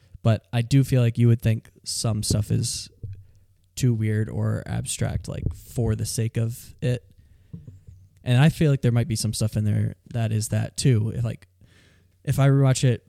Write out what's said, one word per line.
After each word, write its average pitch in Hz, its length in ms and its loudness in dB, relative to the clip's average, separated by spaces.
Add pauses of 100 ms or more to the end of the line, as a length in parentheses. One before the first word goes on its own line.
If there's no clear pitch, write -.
(220)
but 113 300 0
I 117 100 0
do 135 200 4
feel 127 200 2
like 117 160 0
you 117 100 6
would 117 140 4
think 113 280 -2 (140)
some 107 380 -4
stuff - 280 0
is - 380 -2 (880)
too 123 180 2
weird 110 340 0
or 107 380 -2
abstract, - 600 -4
like, - 160 -6 (100)
for 113 400 -4
the 107 120 -4
sake 110 300 -4
of 113 440 -6
it. 123 240 -4 (1200)
And 123 140 2
I 151 100 8
feel 156 220 2
like 135 120 0
there 120 100 2
might 117 160 0
be 110 80 -4
some 107 160 -4
stuff - 240 -4
in 107 80 0
there 104 300 -2 (180)
that 113 200 -4
is 107 160 -2
that 110 280 -4
too. 110 380 2
If, 123 100 -4
like, - 220 -8 (760)
if 139 140 -2
I 135 100 4
rewatch 135 360 4
it 120 240 2